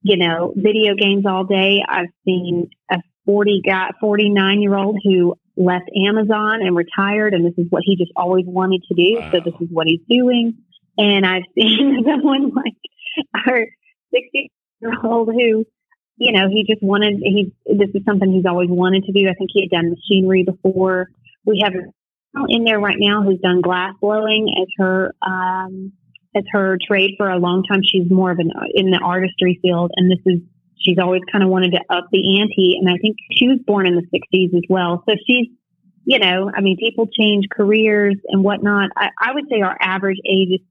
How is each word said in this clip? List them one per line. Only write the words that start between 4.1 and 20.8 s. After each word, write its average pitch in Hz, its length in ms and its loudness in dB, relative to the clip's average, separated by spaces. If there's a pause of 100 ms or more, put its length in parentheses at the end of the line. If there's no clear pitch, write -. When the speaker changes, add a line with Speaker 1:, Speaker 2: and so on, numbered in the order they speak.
Speaker 1:
who 180 320 2 (220)
left 180 380 0
Amazon 214 680 0
and 185 140 0
retired, 202 580 0
and 175 120 2
this 175 120 0
is 175 120 0
what 170 160 0
he 196 100 2
just 175 200 -4
always 180 300 0
wanted 185 440 -2
to - 60 0
do. 180 200 4 (160)
So 180 60 0
Speaker 2:
Wow. 170 80 0
Speaker 1:
this 170 160 -4
is 170 100 -6
what 160 160 -2
he's 165 220 -4
doing. 240 460 2 (420)
And 202 280 2
I've 185 240 -2
<laughs> - 80 -6
seen 233 480 2
someone 277 480 0
like 262 200 -4 (760)
our 240 180 0 (480)
sixty-year-old 226 1200 -4
who, 226 320 2 (520)
you 233 140 0
know, 196 180 2
he 208 180 0
just 214 160 -2
wanted, 202 380 0
he, 196 320 0 (120)
this 202 280 2
is 196 120 -4
something 196 260 2
he's 185 140 2
always 175 240 0
wanted 185 360 2
to 202 60 -8
do. 196 180 2
I 180 40 -2
think 185 200 -6
he 196 80 2
had 185 80 -4
done 170 220 0
machinery 190 520 2
before. 185 640 -2 (380)